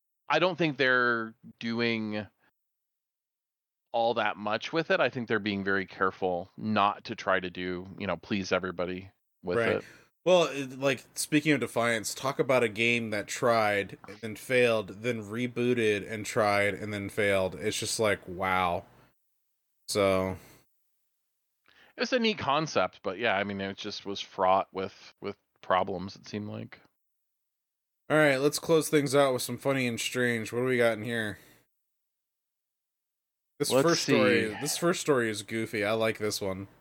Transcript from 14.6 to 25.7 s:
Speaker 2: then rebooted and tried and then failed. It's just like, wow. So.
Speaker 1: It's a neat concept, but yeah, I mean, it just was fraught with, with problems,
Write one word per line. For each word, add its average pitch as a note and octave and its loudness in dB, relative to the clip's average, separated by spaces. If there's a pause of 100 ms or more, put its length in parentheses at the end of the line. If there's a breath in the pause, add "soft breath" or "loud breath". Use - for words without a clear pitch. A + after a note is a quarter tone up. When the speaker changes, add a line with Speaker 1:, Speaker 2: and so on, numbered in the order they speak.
Speaker 2:
then A2+ -4
rebooted A#2+ 0
and G#2+ -8
tried G2+ 2
and G#2 -8
then G2+ -6
failed. F#2+ 2
It's G2+ -4
just - -4
like, G#2+ 2
wow. F#2 0 (1040 soft breath)
So. F#2+ 2 (1600 loud breath)
Speaker 1:
It's A#3+ -2
a B3+ 2
neat A3 0
concept, C3+ 0
but F#2+ -6
yeah, A2 0
I G2+ 0
mean, G2+ -6
it G2 -6
just - -10
was G2 -8
fraught F#2+ 2
with, F#2+ -6 (260)
with G2 -10 (260)
problems, F#2+ -2